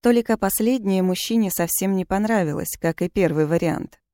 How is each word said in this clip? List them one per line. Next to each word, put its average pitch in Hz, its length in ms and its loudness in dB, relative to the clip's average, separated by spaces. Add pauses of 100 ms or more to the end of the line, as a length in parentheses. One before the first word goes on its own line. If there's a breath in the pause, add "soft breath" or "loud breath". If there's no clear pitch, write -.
Только 233 380 2
последнее 196 640 0
мужчине 190 480 0
совсем 190 440 -2
не 185 80 -2
понравилось, 190 760 -2
как 165 220 -2
и 175 60 -2
первый 160 360 2
вариант. 160 540 -2 (140)